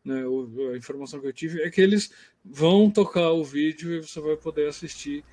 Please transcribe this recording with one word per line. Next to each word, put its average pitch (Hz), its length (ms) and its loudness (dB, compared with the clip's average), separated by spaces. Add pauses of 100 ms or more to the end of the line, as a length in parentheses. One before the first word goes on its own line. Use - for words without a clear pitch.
né, 131 220 -6
o, 127 480 -4
a 123 40 -8
informação 139 420 -12
que 135 80 -8
eu 135 60 -6
tive 165 280 -6
é 165 80 -2
que 175 100 -2
eles 202 320 4 (320)
vão 175 460 6
tocar 190 440 2
o 165 100 0
vídeo 156 500 -2
e 165 80 -6
você 156 180 -14
vai 151 160 -2
poder 151 320 -4
assistir, 147 640 -10